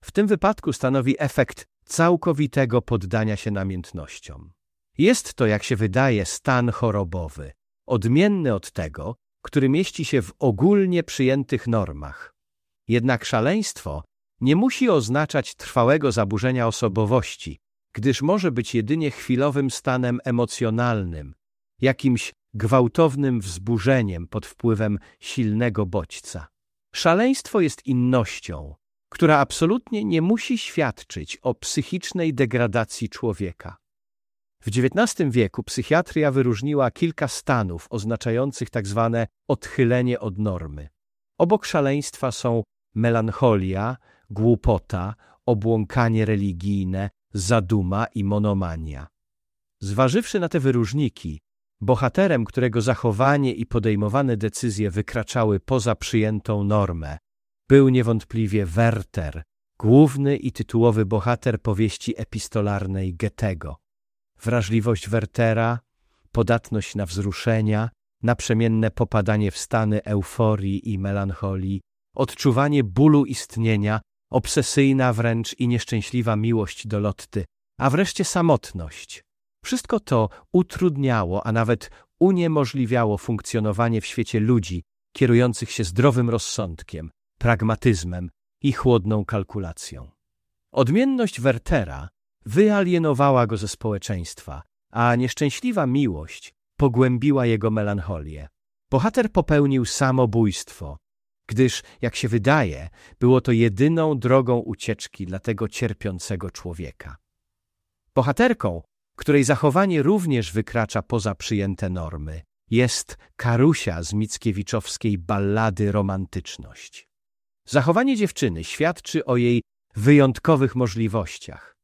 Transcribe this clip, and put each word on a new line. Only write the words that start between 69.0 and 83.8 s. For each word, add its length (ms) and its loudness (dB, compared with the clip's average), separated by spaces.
w 80 -12
stany 460 0
euforii 880 -2
i 60 -4
melancholii, 800 -4
odczuwanie 680 2
bólu 400 6
istnienia, 760 -2
obsesyjna 840 2
wręcz 460 -2
i 100 0
nieszczęśliwa 680 -2
miłość 500 -2
do 140 -2
Lotty, 440 -4
a 120 0
wreszcie 340 0
samotność. 1000 -2
Wszystko 360 -2
to 280 0
utrudniało, 920 0
a 60 -2
nawet 380 0
uniemożliwiało 1000 2
funkcjonowanie 800 -2